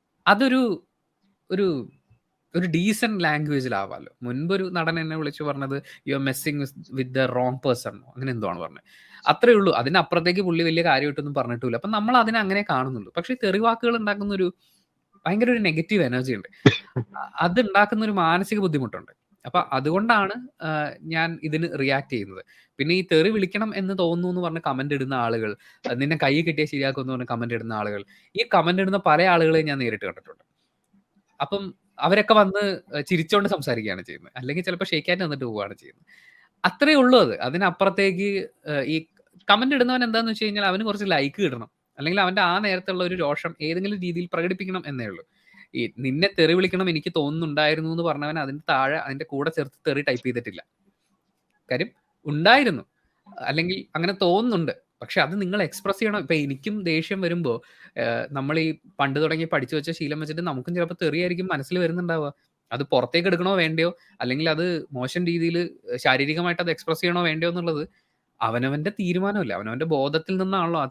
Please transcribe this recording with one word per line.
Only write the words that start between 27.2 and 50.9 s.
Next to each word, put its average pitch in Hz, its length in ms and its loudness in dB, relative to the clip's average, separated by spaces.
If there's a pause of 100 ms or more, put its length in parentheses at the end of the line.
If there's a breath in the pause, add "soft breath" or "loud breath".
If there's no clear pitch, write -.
കമന്റ് 117 240 -4
ഇടുന്ന 113 180 -6
ആളുകൾ, 104 320 -4 (320 soft breath)
ഈ 226 180 -2
കമന്റ് 175 280 4
ഇടുന്ന 190 240 0
പല 156 160 6
ആളുകളെയും 160 440 4
ഞാൻ 143 120 -4
നേരിട്ട് 113 260 -2
കണ്ടിട്ടുണ്ട്. - 400 -12 (960)
അപ്പം 196 340 -6 (240)
അവരൊക്കെ 208 360 4
വന്ന്, 196 460 4 (160)
ആ, 147 40 -4
ചിരിച്ചോണ്ട് 185 480 2
സംസാരിക്കുകയാണ് 113 540 -4
ചെയ്യുന്നത്. 76 340 -18
അല്ലെങ്കിൽ 143 280 -6
ചിലപ്പോ 185 220 -4
ഷേക്ക് 160 240 -2
ഹാൻഡ് 180 140 0
തന്നിട്ട് 139 200 -4
പോവുകയാണ് 101 300 -6
ചെയ്യുന്നത്. - 320 -20 (580 soft breath)
അത്രേ 285 300 4
ഉള്ളൂ 254 260 8
അത്. 117 180 4
അതിനപ്പുറത്തേക്ക്, 190 1120 0 (220)
ആ, 147 100 -2
ഈ 156 240 -2 (460)
കമന്റ് 254 240 4
ഇടുന്നവൻ 247 300 4
എന്താന്ന് 226 260 0
വെച്ച് 220 140 -2
കഴിഞ്ഞാൽ 208 200 -2
അവന് 190 200 2
കുറച്ച് 208 240 -2
ലൈക്ക് 143 340 2
കിട്ടണം. 127 280 -4 (280)
അല്ലെങ്കിൽ 170 220 0
അവന്റെ 190 220 2
ആ 175 160 2
നേരത്തുള്ള 185 460 -2
ഒരു 175 100 -2
രോഷം 160 460 -2
ഏതെങ്കിലും 185 400 -4
രീതിയിൽ 175 320 -4
പ്രകടിപ്പിക്കണം 185 540 -4
എന്നേ 127 200 -8
ഉള്ളൂ. 90 180 -12 (500 soft breath)
ഈ 120 240 -4
"നിന്നെ 139 400 0
തെറി 160 140 6
വിളിക്കണം 185 380 2
എനിക്ക് 160 260 -4
തോന്നുന്നുണ്ടായിരുന്നു" 156 760 0
എന്ന് 165 120 -4
പറഞ്ഞവൻ 151 360 -2
അതിന് 139 200 -6 (100)
താഴെ 139 300 2
അതിന്റെ 135 260 -8
കൂടെ 143 260 -2
ചേർത്ത് 143 380 -4
തെറി 127 140 0
ടൈപ്പ് 131 240 -2
ചെയ്തിട്ടില്ല. 110 380 -6 (1080)